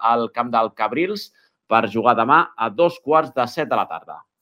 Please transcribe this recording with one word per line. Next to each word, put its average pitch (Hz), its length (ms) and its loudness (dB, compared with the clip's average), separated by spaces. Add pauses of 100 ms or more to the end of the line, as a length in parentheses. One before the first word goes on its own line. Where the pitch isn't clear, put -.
al 117 320 2
camp 120 160 -4
del 113 240 0
Cabrils 165 560 -4 (400)
per 113 240 2
jugar 117 240 2
demà 135 300 4 (100)
a 113 120 -2
dos 170 300 0
quarts 151 340 0
de 127 140 -2
set 143 220 -6
de 120 80 0
la 98 100 0
tarda. 80 360 -14 (180)